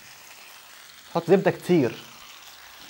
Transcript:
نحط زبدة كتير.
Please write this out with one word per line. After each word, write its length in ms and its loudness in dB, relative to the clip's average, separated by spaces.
نحط 200 -2
زبدة 200 4
كتير. 540 -2